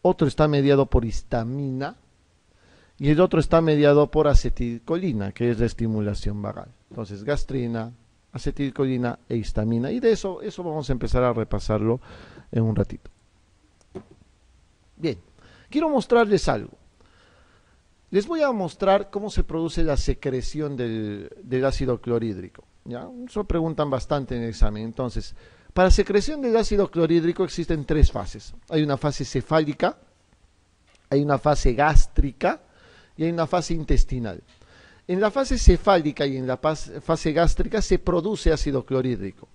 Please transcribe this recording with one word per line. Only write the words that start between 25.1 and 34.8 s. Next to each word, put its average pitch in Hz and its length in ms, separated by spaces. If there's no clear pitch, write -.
para 185 160
secreción 208 520
del 226 160
ácido 202 340
clorhídrico 170 520
existen 156 420
tres 151 260
fases. - 420
Hay 156 140
una 143 140
fase 143 280
cefálica, 147 720
hay 143 140
una 143 160
fase 139 340
gástrica 147 880
y 160 80
hay 165 80
una 165 160
fase 175 260
intestinal. 131 680